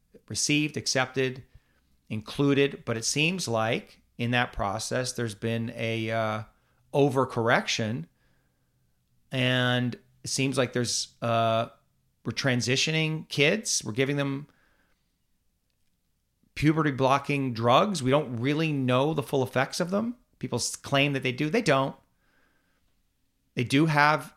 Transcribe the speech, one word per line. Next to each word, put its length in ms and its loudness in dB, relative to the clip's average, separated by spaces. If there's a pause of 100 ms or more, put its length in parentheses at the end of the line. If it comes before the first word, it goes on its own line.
(280)
received, 500 0
accepted, 680 -2 (640)
included. 760 0
But 120 -2
it 80 -6
seems 420 -2
like 540 -2 (160)
in 140 -2
that 200 0
process, 640 -4
there's 220 -4
been 400 -4
a, 340 -4
uh, 340 -2 (480)
overcorrection. 1120 0 (1300)
And 640 2 (300)
it 40 -8
seems 280 0
like 160 0
there's, 480 -2
uh, 460 2 (580)
we're 80 -4
transitioning 960 0
kids. 560 2
We're 80 -6
giving 240 0
them 300 -4 (2000)
puberty 380 2
blocking 640 0
drugs. 500 2
We 80 2
don't 300 0
really 320 0
know 400 2
the 100 -2
full 180 0
effects 380 -2
of 100 -2
them. 280 -4 (200)
People 220 -4
s-, 160 -4
claim 380 0
that 100 -2
they 80 0
do. 180 -2
They 120 0
don't. 340 2 (1600)
They 80 -2
do 220 4
have 520 2